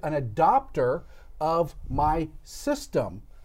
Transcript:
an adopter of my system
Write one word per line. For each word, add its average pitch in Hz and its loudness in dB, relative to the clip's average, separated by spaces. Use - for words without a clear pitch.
an 156 -4
adopter 143 2
of 165 2
my 156 2
system 123 -4